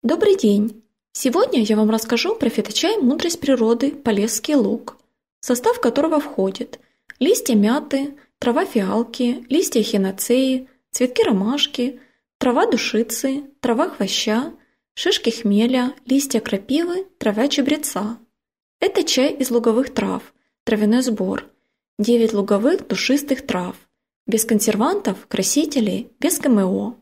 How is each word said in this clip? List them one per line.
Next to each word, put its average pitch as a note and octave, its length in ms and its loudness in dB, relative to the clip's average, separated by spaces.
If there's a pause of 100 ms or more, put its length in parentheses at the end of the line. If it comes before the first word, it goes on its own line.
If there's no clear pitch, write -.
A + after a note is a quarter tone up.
Добрый F#4+ 300 4
день! G#3 480 0 (260)
Сегодня C#4 540 0
я G#3+ 100 2
вам G#3+ 160 4
расскажу A#3 460 0
про B3 120 0
фиточай D#4+ 480 0
"Мудрость E4+ 440 0
природы" A#3 500 2
Полесский A3+ 640 -2
луг, A3+ 440 0 (420)
в - 60 -16
состав G#4+ 340 0
которого D4 400 2
входит — - 580 -6 (400)
листья C#4+ 380 2
мяты, C#4 580 0 (240)
трава B3+ 260 0
фиалки, A#3 840 -2
листья C#4 340 2
хиноцеи, A#3+ 880 0 (240)
цветки B3+ 320 0
ромашки, B3 760 0 (400)
трава C4 320 2
душицы, C4+ 760 -2 (120)
трава B3 300 0
хвоща, A3+ 640 -2 (420)
шишки - 360 0
хмеля, A#3 640 2 (120)
листья C4+ 340 0
крапивы, E4+ 680 -2 (100)
трава A3+ 300 0
чабреца. C4 680 -2 (600)
Это F#4+ 240 0
чай C4+ 300 2
из C4+ 180 -4
луговых A#3 420 2
трав, G3 400 -4 (300)
травяной G#3+ 400 2
сбор, G3+ 440 -4 (520)
девять A3+ 340 4
луговых G#3 540 0
душистых C4+ 580 -2
трав, F3+ 300 -6 (500)
без A3 200 0
консервантов, A3 840 0
красителей, A3 920 -2
без - 180 0
Г D4+ 100 -2
М A3+ 120 4
О. G3 420 -2